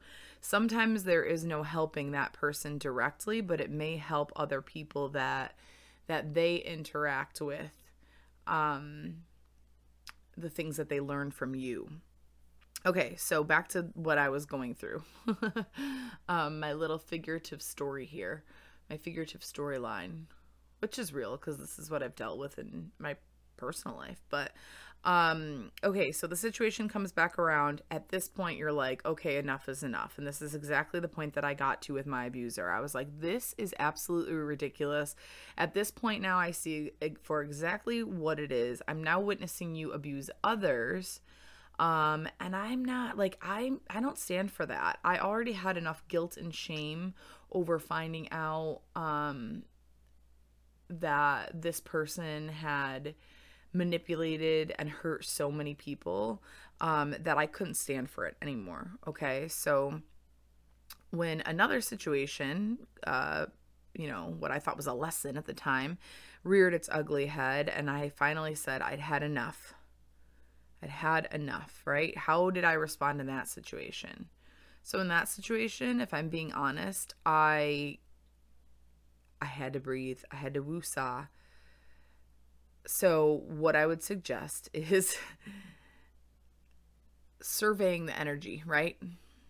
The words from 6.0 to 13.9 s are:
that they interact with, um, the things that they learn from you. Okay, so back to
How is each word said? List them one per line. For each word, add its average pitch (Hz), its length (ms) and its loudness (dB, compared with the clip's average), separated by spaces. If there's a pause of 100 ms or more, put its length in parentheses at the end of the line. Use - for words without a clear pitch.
that 151 260 -2
they 170 220 6
interact 147 840 -2
with, 147 320 -4 (720)
um, 151 760 0 (1120)
the 165 140 -6
things 156 260 -6
that 151 140 -4
they 143 100 0
learn 143 300 -2
from 131 240 -4
you. 127 340 -4 (960)
Okay, 170 320 2
so 156 260 2
back 160 260 4
to 175 260 -2